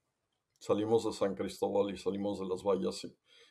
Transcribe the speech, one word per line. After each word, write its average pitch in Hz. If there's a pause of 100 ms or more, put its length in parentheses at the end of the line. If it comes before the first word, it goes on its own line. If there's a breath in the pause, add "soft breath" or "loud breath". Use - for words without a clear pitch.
(580)
salimos 110
de 104
San 98
Cristóbal 101
y 90
salimos 101
de 95
Las 92
Vallas, 95
y - (340 soft breath)